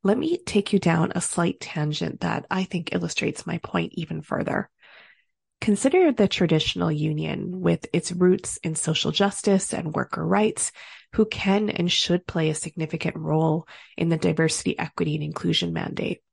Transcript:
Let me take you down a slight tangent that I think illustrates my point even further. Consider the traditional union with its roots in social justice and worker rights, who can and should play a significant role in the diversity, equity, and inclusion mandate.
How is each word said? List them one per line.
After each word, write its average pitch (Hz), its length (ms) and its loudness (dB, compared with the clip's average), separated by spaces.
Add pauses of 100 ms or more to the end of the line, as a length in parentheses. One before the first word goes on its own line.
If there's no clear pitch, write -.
Let 202 140 4
me 320 200 0
take - 360 0
you 196 60 6
down 170 360 2
a 175 60 0
slight - 400 -2
tangent 151 600 -4
that 170 300 -4
I 185 140 0
think - 280 -6
illustrates - 540 -4
my 170 120 -4
point - 360 -4
even 160 260 -6
further. - 480 -2 (920)
Consider 277 500 4
the 202 160 4
traditional 165 640 2
union 156 720 -2
with 170 300 0
its - 200 -2
roots 180 460 2
in 160 180 -4
social - 360 0
justice 196 600 2
and 170 220 -6
worker - 300 -4
rights, 202 460 0 (420)
who 214 120 4
can 208 440 0
and 175 220 0
should - 360 0
play 160 220 0
a 151 60 -2
significant 160 600 -6
role 160 520 2 (300)
in 165 120 0
the 165 80 2
diversity, 160 600 0
equity, 156 380 -4
and 147 80 -4
inclusion 165 500 -2
mandate. - 480 -4 (120)